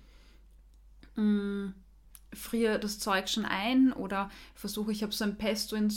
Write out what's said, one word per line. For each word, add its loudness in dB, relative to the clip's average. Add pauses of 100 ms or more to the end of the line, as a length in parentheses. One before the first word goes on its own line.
(1160)
Mm, 0 (640)
friere 0
das -6
Zeug 0
schon 0
ein 4
oder -4 (260)
versuche, -4
ich -4
hab -2
so -2
ein -2
Pesto -2
in, 2